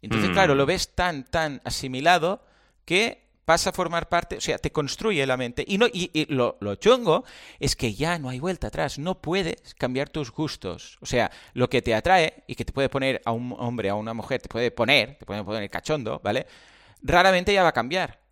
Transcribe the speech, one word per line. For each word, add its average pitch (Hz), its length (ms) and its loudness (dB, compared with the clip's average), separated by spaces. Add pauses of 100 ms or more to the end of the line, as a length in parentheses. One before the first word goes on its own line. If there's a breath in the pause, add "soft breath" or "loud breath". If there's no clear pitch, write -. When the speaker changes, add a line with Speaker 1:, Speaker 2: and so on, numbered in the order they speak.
Speaker 1:
Entonces, 113 280 0
Speaker 2:
Mm. 180 40 0
Speaker 1:
claro, 175 220 6
lo 139 100 4
ves 180 300 -2
tan, 175 300 -2
tan 156 380 -4
asimilado 160 800 0 (420 soft breath)
que 196 400 -2 (200)
pasa 165 240 2
a 175 40 -6
formar 170 360 -4
parte, 175 280 -2
o - 40 -8
sea, 139 160 -2
te - 140 -4
construye 156 560 -2
la 131 100 2
mente. 123 300 -4
Y 196 100 0
no, 226 80 4
y, 180 280 -2
y 156 200 0
lo, 123 280 2
lo 101 140 -4
chungo 226 480 4 (360 loud breath)
es - 160 -2
que 117 180 -4
ya 160 240 -2
no 139 120 -8
hay 127 100 -8
vuelta 175 280 -4
atrás, - 300 -4
no 170 240 -6
puedes - 540 -4
cambiar 135 340 -2
tus 139 220 -8
gustos. - 680 -8
O - 40 -16
sea, 117 240 0 (240 loud breath)
lo 123 160 0
que 120 140 2
te 117 100 0
atrae 160 540 2
y - 80 -10
que 113 100 -8
te - 80 -10
puede 139 160 0
poner 135 360 -2
a 117 60 0
un 123 280 -4
hombre, 117 300 -2
a 101 60 0
una 110 200 -6
mujer, 113 260 -4
te - 80 -14
puede 120 220 -2
poner, 120 480 2
te - 80 -18
puede 101 160 -6
poner 101 260 -6
cachondo, 139 540 -4
¿vale? 107 240 -2 (560 loud breath)
Raramente 180 500 4
ya 196 80 6
va 170 80 6
a 147 40 -2
cambiar. 143 460 -2 (120)